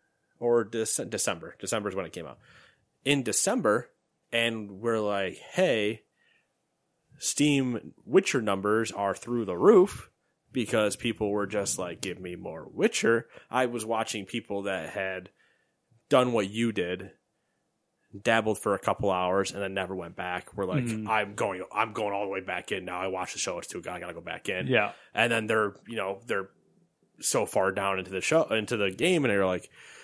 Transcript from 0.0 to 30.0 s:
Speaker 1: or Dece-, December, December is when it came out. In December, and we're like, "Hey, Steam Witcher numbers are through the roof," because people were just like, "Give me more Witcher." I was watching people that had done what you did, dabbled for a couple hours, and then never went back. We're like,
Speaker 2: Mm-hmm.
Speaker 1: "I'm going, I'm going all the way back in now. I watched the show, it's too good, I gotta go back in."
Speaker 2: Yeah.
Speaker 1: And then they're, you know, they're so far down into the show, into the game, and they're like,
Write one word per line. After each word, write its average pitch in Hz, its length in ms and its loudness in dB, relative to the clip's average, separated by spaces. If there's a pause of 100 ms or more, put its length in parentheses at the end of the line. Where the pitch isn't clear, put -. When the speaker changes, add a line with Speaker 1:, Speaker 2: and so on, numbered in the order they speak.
Speaker 1:
or 120 260 4
Dece-, 110 440 -2
December, 85 500 -4
December 104 300 -2
is 92 80 -6
when 92 100 -4
it 82 60 -12
came 82 140 -10
out. 65 120 -16 (640)
In 139 180 4
December, 123 640 2 (440)
and 113 480 -2
we're 113 200 0
like, 98 360 -2
"Hey, 117 640 0 (1160)
Steam 135 760 0 (120)
Witcher 143 380 2
numbers 104 480 2
are 101 240 0
through 120 300 -4
the 92 120 -4
roof," 185 540 6 (400)
because 107 460 0
people 110 340 -2
were 104 160 0
just 101 320 -2
like, 87 220 -6
"Give 90 200 -4
me 90 160 -8
more 85 360 -10
Witcher." 117 540 2 (240)
I 127 160 2
was 120 180 -4
watching 110 400 -2
people 101 380 -6
that 95 280 -4
had 95 400 -6 (800)
done 127 240 4
what 104 180 2
you 113 220 0
did, 95 380 -4 (1120)
dabbled 110 380 2
for 101 160 2
a 95 40 0
couple 101 320 0
hours, 92 420 2
and 101 100 -6
then 98 120 -4
never 95 200 -4
went 87 220 -10
back. 90 400 -6
We're 101 100 -2
like, 107 180 0
Speaker 2:
Mm-hmm. 110 240 -4
Speaker 1:
"I'm 107 260 0
going, 101 280 -2 (100)
I'm 110 200 0
going 107 200 -2
all 101 120 -2
the 98 80 -4
way 95 80 -2
back 90 320 -6
in 92 120 -4
now. 90 160 -6
I 95 80 -2
watched 92 260 -4
the - 40 -12
show, 90 200 -4
it's - 100 -12
too 95 120 -8
good, 87 120 -8
I 87 80 -8
gotta 87 140 -10
go 85 60 -12
back 85 280 -10
in." 98 180 -2
Speaker 2:
Yeah. 110 260 4 (220)
Speaker 1:
And 113 160 4
then 113 160 0
they're, 110 280 2 (120)
you 113 100 -10
know, 98 300 -4
they're 98 220 -2 (720)
so 110 260 0
far 98 240 2
down 98 280 0
into 92 120 -8
the 95 100 -4
show, 156 240 4
into 110 320 -2
the 101 140 0
game, 156 340 2
and 120 80 4
they're 98 140 4
like, 92 220 -2 (360)